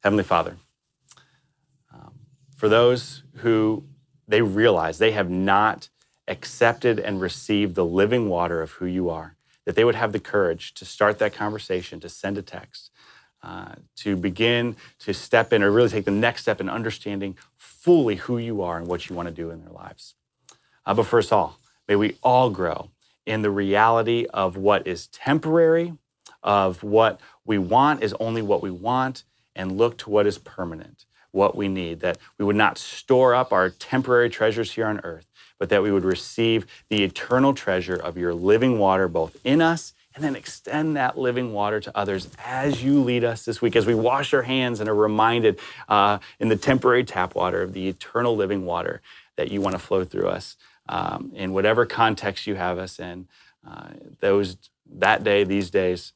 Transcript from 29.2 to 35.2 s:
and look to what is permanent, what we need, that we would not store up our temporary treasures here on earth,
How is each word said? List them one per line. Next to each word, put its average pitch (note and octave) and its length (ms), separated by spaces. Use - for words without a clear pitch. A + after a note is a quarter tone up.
and F#2+ 220
look A#2 220
to - 100
what G#2 160
is G2+ 140
permanent, - 680
what G2 240
we G2+ 120
need, F2 320
that F2+ 180
we G2+ 60
would G#2 100
not G#2+ 240
store B2+ 560
up B2+ 180
our F#2 160
temporary B2 600
treasures A2 400
here A2 160
on G#2 160
earth, E2 240